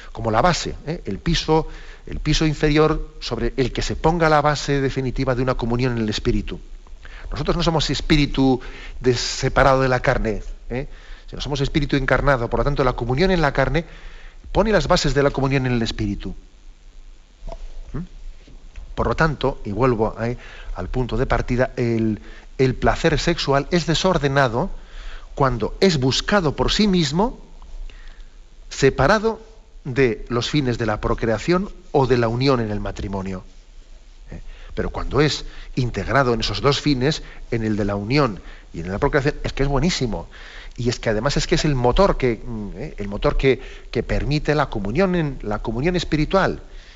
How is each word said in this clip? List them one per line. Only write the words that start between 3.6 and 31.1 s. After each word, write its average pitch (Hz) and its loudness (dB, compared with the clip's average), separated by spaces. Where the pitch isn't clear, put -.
que - -4
se - -2
ponga 165 4
la 147 6
base 143 2
definitiva 131 0
de 127 0
una 123 2
comunión 123 0
en 117 0
el 107 0
espíritu. 104 -2
Nosotros 160 -2
no 175 0
somos 160 2
espíritu 135 2
de-, 123 2
separado 131 2
de 131 2
la 127 2
carne, 110 0
¿eh? 127 -4
Sino - -10
somos 135 -4
espíritu 143 0
encarnado. 135 2
Por 117 0
lo 123 2
tanto, 143 2
la 127 2
comunión 131 2
en 180 2
la 143 2
carne 135 2
pone 214 2
las 156 4
bases 160 4
de 139 4
la 143 4
comunión 135 2
en 123 0
el 117 2
espíritu. 101 -4
¿Mm? 131 -6
Por - 0
lo - 0
tanto, 143 0
y 107 -6
vuelvo 110 2
a, 113 -2
al 92 -6
punto 123 -2
de 123 0
partida, 123 0
el, 113 0
el 131 4
placer 127 2
sexual 139 0
es 175 2
desordenado 143 2
cuando 123 0
es 180 4
buscado 135 2
por 117 0
sí 214 2
mismo, 180 2
separado 196 2
de 127 2
los 120 0
fines 127 0
de 117 -2
la 107 0
procreación 117 0